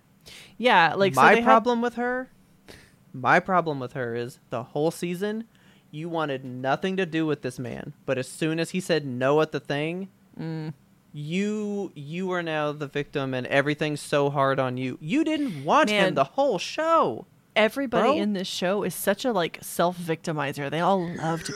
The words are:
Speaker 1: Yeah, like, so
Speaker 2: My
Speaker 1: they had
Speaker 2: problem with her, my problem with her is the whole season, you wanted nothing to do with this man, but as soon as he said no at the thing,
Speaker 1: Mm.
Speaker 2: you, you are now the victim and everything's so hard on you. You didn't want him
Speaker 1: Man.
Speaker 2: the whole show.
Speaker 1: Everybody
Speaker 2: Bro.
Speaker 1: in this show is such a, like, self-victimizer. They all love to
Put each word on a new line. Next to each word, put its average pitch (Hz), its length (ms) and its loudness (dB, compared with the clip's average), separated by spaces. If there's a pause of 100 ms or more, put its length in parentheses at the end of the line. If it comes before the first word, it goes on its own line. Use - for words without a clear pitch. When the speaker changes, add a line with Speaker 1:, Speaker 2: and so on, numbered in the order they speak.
(580)
Speaker 1:
Yeah, 185 360 6
like, 190 200 2
so 131 60 6
Speaker 2:
My 170 160 10
Speaker 1:
they 233 40 4
had 233 60 0
Speaker 2:
problem 226 360 4
with 240 120 -2
her, 247 340 -4 (840)
my 131 260 4
problem 170 400 0
with 123 140 -8
her 120 240 -6
is 120 240 -8 (100)
the 120 140 -6
whole 151 260 -2
season, 196 540 -6 (480)
you 156 160 -10
wanted 147 360 -4
nothing 135 520 -2
to 190 100 0
do 160 200 -2
with 151 160 -2
this 127 180 -6
man, 127 320 -8 (140)
but 131 120 0
as 131 80 -4
soon 160 320 -4
as 165 120 -4
he 185 100 -4
said 156 260 0
no 131 340 2
at 156 120 0
the 143 80 -4
thing, 165 480 -4 (280)
Speaker 1:
Mm. 160 360 -8 (400)
Speaker 2:
you, 202 840 -4
you 165 360 -6
are 175 120 -2
now 156 300 -2
the 147 140 -8
victim 139 480 -4
and 123 140 -4
everything's 147 520 2
so 143 300 2
hard 135 280 2
on 127 200 0
you. 127 220 -4
You 226 240 0
didn't 285 400 -2
want 233 260 4
him 208 140 4
Speaker 1:
Man. 180 100 2
Speaker 2:
the 139 100 2
whole 262 340 0
show. 302 680 0 (280)
Speaker 1:
Everybody 220 600 2
Speaker 2:
Bro. - 20 0
Speaker 1:
in 208 160 0
this 185 160 -4
show 196 340 -2
is 175 120 -2
such - 320 -2
a, 247 60 0
like, 175 280 -2
self-victimizer. 160 1120 -4
They 151 100 -2
all 180 260 2
love 165 380 -4
to - 100 -8